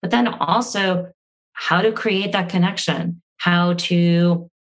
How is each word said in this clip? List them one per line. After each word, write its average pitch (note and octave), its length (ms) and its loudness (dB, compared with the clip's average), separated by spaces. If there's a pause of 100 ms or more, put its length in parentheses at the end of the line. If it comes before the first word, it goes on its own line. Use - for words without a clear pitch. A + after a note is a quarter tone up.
but F#3 80 -4
then A#3+ 160 2
also F#3+ 840 -2 (420)
how - 280 0
to - 100 2
create G3+ 420 -2
that F#3 160 0
connection, F3 720 -2 (160)
how F3 360 2
to F3 760 2 (160)